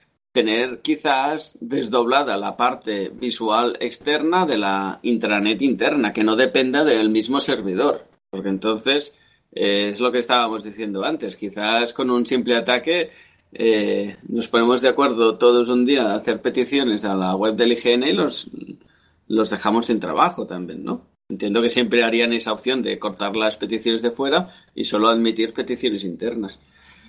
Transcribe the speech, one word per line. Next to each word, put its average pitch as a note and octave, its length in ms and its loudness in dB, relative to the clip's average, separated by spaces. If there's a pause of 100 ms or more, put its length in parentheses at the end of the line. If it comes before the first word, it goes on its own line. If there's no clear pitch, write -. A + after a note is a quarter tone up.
(320)
tener A#2 520 0
quizás D3 760 -2
desdoblada A#2+ 800 0
la G2+ 200 -6
parte A#2 520 -2
visual A#2 680 0
externa D3+ 640 0
de B2 140 0
la G2 420 -2
intranet G#2+ 640 0
interna, A#2+ 500 0
que A2 100 0
no A2 120 2
dependa C3 480 2
del A2 260 4
mismo A2+ 300 0
servidor. A2+ 640 -2 (240)
Porque G2 200 -6
entonces, A2 640 -2 (360)
eh, G2+ 380 0
es G2+ 100 -6
lo B2 120 2
que B2 80 0
estábamos A#2 440 0
diciendo G2+ 400 -6
antes, B2+ 320 -4
quizás G#2+ 580 -2
con B2+ 180 0
un A#2+ 160 2
simple A#2+ 280 2
ataque, D#3+ 540 0 (420)
eh, G2+ 640 2 (120)
nos A2+ 200 -4
ponemos A#2+ 340 4
de C3 80 4
acuerdo A#2 500 2
todos A#2+ 300 6
un B2 180 4
día B2+ 240 4
a G#2 60 0
hacer A2 220 -2
peticiones A#2+ 640 0
a G2 120 0
la F#2+ 200 0
web G#2+ 200 0
del A#2 160 4
I A2+ 60 2
G A#2+ 160 2
N B2+ 140 2
y E3+ 60 2
los, - 380 -2 (760)
los G#2+ 220 0
dejamos G#2+ 380 0
sin A2+ 120 0
trabajo F#2+ 460 -2
también, F2+ 380 -10
¿no? - 240 -8 (220)
Entiendo G#2 320 0
que A#2 80 2
siempre A#2+ 340 2
harían A#2 300 2
esa A2+ 180 -2
opción B2+ 320 -2
de G2+ 160 -4
cortar G2+ 360 -6
las A2 200 0
peticiones A2+ 460 -2
de A#2 100 0
fuera C#3 380 -2 (260)
y A2 80 -6
solo G#2+ 240 2
admitir A2+ 460 2
peticiones A#2+ 500 -4
internas. G2+ 560 -8 (500)